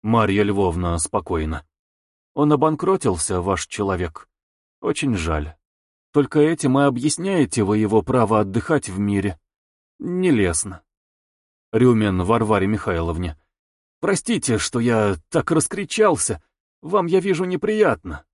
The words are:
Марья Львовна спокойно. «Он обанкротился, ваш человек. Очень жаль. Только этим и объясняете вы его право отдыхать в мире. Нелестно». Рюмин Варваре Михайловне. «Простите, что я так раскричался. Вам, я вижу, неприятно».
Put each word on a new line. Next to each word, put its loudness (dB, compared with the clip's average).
Марья 2
Львовна 0
спокойно. -4
«Он 4
обанкротился, 0
ваш -2
человек. -6
Очень -2
жаль. -4
Только 0
этим 2
и 4
объясняете 0
вы 2
его 2
право 2
отдыхать -2
в -8
мире. -2
Нелестно». 0
Рюмин 4
Варваре 2
Михайловне. -4
«Простите, -2
что -4
я 2
так -2
раскричался. 0
Вам, 0
я 2
вижу, 0
неприятно». -2